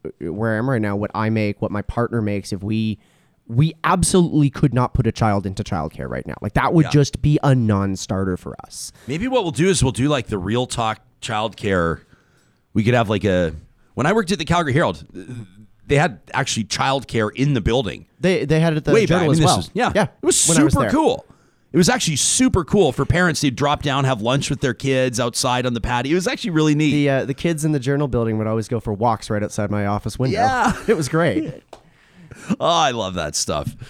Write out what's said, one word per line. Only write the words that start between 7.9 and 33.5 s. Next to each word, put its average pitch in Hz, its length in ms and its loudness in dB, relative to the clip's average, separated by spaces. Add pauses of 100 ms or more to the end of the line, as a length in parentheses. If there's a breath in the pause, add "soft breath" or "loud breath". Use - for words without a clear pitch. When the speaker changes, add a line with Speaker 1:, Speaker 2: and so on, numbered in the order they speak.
Speaker 1:
for - 180 -14 (100)
us. - 280 -14 (120 loud breath)
Speaker 2:
Maybe 165 220 -4
what 254 160 2
we'll 170 80 -2
do 160 160 2
is 180 160 2
we'll 135 80 4
do, 127 160 0
like, 143 200 0
the 110 100 -2
Real 107 280 0
Talk 113 360 -4 (180)
childcare. 98 840 -2 (720 soft breath)
We 110 120 2
could 117 80 0
have, 117 160 2
like, 104 160 0
a, 90 280 0 (420)
when 117 100 -2
I 170 80 2
worked 208 180 0
at 202 80 -2
the 165 60 -8
Calgary 165 260 0
Herald, 113 320 -2 (840)
they 143 100 0
had 139 240 2 (120)
actually 117 340 -4
childcare 123 680 -2
in 139 200 0
the 120 40 0
building. 101 460 -2 (140)
Speaker 1:
They, 165 260 0
they 156 140 2
had 165 140 2
it 151 40 -2
at 151 80 -6
the 147 80 2
Speaker 2:
Way 214 140 4
Speaker 1:
Journal 165 220 2
Speaker 2:
back. - 20 4
Speaker 1:
as 160 80 4
Speaker 2:
And 156 40 4
this 175 80 6
Speaker 1:
well. 117 80 2
Speaker 2:
is, 82 140 -6
yeah, 233 220 0
Speaker 1:
Yeah, 214 80 4
Speaker 2:
it - 220 -6
was - 220 2
Speaker 1:
when 165 120 4
I 147 40 6
was 151 100 4
Speaker 2:
super - 100 2
Speaker 1:
there. 104 80 -2
Speaker 2:
cool. 285 340 0 (480 soft breath)
It 139 40 0
was 170 120 6
actually 165 280 0
super 214 460 2
cool 175 280 2
for 139 120 -2
parents. 170 380 2
They'd 135 140 0
drop 143 260 0
down, 139 240 0
have 131 160 0
lunch 131 300 0
with 139 100 -6
their 127 140 0
kids 131 440 0
outside 123 460 -2
on 123 80 -2
the 113 80 -4
patio. 123 300 -2
It 160 40 2
was 185 120 -2
actually 240 240 -6
really 156 240 4
neat. 151 160 2
Speaker 1:
The, 143 180 2
uh, 135 160 0
the 131 80 -2
kids 160 320 -2
in 156 60 0
the 147 80 0
Journal 139 280 0
building 113 300 0
would 110 100 -2
always 110 200 -2
go 117 120 -2
for 107 140 -4
walks 107 360 -2
right 104 140 -2
outside 104 280 -4
my 101 160 -2
office 101 320 -4
window. 131 180 0
Speaker 2:
Yeah. 247 440 2
Speaker 1:
<laughs> - 60 -16
It 214 80 4
was 151 140 -2
great. 175 580 -2
Speaker 2:
<laughs> - 60 -20 (840 loud breath)
Oh, - 60 -2
I 160 260 2
love 98 240 -4
that 76 200 -4
stuff. - 400 -4 (140)